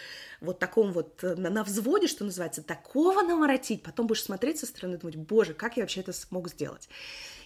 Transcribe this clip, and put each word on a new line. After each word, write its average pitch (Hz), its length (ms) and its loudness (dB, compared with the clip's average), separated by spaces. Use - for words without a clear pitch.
вот 175 180 -4
таком 196 340 4
вот, 165 300 -4
э, 180 140 0
на, 180 120 -2
на 214 140 2
взводе, 233 460 2
что - 160 -4
называется, 175 380 -6
такого 339 600 2
наворотить, 294 640 2
потом 233 240 -2
будешь 214 160 0
смотреть 240 340 -2
со 240 80 -8
стороны 180 300 -8
и - 20 -12
думать: 160 180 -8
«Боже, 165 380 4
как 233 220 -4
я 220 80 0
вообще - 160 -4
это 180 120 -8
смог 180 360 -6
сделать?» - 400 -8